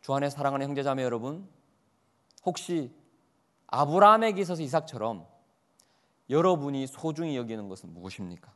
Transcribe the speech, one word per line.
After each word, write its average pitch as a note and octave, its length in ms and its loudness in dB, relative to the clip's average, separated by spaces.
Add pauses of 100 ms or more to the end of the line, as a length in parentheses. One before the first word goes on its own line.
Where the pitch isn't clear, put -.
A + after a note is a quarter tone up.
주 C#3 140 -4
안에 C#3+ 160 0
사랑하는 C#3 380 -2
형제자매 C#3 340 -2
여러분, B2+ 460 -4 (960)
혹시 E3 480 -4 (760)
아브라함에게 G3+ 720 6
있어서 E3+ 200 -4
이삭처럼 A#2+ 640 -4 (1000)
여러분이 C#3+ 580 2
소중히 D#3 500 -6
여기는 A2+ 320 -8
것은 F2+ 240 -14
무엇입니까? F2 640 -14